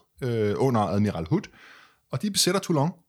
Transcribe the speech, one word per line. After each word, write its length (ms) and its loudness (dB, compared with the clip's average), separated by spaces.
øh, 360 0
under 220 2
Admiral 500 0
Hood, 120 0
og 100 -4
de 80 -2
besætter 300 0
Toulon 300 0